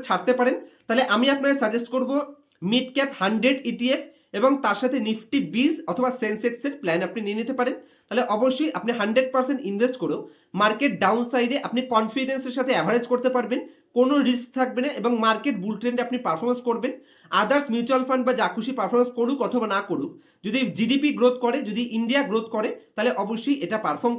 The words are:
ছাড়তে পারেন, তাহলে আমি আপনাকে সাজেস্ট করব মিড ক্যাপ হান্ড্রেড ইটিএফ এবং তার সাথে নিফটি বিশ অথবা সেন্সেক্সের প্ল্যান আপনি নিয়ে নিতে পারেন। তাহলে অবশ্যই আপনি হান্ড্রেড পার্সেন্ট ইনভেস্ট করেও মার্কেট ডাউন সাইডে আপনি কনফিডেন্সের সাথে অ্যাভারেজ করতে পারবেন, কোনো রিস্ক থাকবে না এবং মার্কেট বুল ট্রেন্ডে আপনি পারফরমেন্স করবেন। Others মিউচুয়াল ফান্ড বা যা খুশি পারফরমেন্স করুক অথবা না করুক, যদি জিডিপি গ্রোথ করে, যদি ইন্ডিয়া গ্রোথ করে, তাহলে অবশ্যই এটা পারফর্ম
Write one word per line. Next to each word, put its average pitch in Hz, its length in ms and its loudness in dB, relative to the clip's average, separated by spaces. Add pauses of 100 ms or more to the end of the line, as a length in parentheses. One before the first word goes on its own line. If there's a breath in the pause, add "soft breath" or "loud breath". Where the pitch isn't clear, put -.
ছাড়তে 196 320 2
পারেন, 254 180 2 (300 loud breath)
তাহলে 233 160 2 (120)
আমি 240 200 4
আপনাকে 277 280 2
সাজেস্ট 233 320 0
করব 254 160 0 (600)
মিড 254 240 2
ক্যাপ 277 160 0 (100)
হান্ড্রেড 220 380 2 (120)
ইটিএফ 247 320 -2 (360 soft breath)
এবং 247 120 4 (140)
তার 202 180 2
সাথে 254 140 0 (120)
নিফটি 220 300 -2 (160)
বিশ 269 180 4 (200)
অথবা 247 180 0 (120)
সেন্সেক্সের 233 580 -2
প্ল্যান 175 280 0
আপনি 202 140 -6
নিয়ে 208 180 -4
নিতে 233 200 -4
পারেন। 240 140 0 (320 soft breath)
তাহলে 233 180 0 (120)
অবশ্যই 262 420 2
আপনি 220 120 -4 (100)
হান্ড্রেড 226 340 2
পার্সেন্ট 254 260 0 (100)
ইনভেস্ট 240 320 0
করেও 147 180 -2 (400 loud breath)
মার্কেট 262 320 2 (120)
ডাউন 220 180 4 (100)
সাইডে 247 240 0 (100)
আপনি 240 140 -2 (140)
কনফিডেন্সের 254 640 -2
সাথে 262 180 0
অ্যাভারেজ 208 360 2
করতে 247 240 0
পারবেন, 240 240 0 (380 loud breath)
কোনো 262 160 6 (140)
রিস্ক 240 200 -2 (100)
থাকবে 240 260 0
না 294 60 -2 (100)
এবং 240 120 0 (120)
মার্কেট 220 400 2
বুল 214 160 -4
ট্রেন্ডে 240 260 -2
আপনি 247 200 -2
পারফরমেন্স 226 420 0
করবেন। 226 240 -2 (480 soft breath)
Others 277 340 2
মিউচুয়াল 247 340 0
ফান্ড 262 180 0
বা 254 140 2
যা 196 60 2 (100)
খুশি 233 160 -4
পারফরমেন্স 240 460 2
করুক 247 200 0 (100)
অথবা 226 260 0
না 196 60 2 (100)
করুক, 143 220 -2 (340 soft breath)
যদি 220 140 0 (160)
জিডিপি 269 420 2
গ্রোথ 247 260 4
করে, 240 140 2 (100)
যদি 214 140 -2 (160)
ইন্ডিয়া 233 320 2
গ্রোথ 220 160 0 (100)
করে, 214 120 0 (260 loud breath)
তাহলে 233 180 0 (120)
অবশ্যই 226 400 -2
এটা 214 220 -2
পারফর্ম 170 320 0